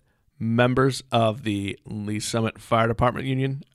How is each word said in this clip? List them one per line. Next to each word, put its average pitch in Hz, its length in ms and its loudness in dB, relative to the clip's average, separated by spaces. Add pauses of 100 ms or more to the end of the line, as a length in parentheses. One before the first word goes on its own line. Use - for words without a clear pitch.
(400)
members 123 600 2 (100)
of 113 320 2
the 101 420 -4
Lee 104 340 -6
Summit 113 400 -2
Fire 113 280 2
Department 123 380 0
Union 135 380 -4 (120)